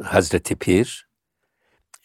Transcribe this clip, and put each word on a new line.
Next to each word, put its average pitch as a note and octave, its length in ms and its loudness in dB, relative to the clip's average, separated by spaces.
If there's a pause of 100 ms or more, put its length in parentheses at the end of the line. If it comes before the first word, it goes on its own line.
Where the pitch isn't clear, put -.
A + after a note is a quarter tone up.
Hazreti - 540 0
Pir? - 520 0 (960)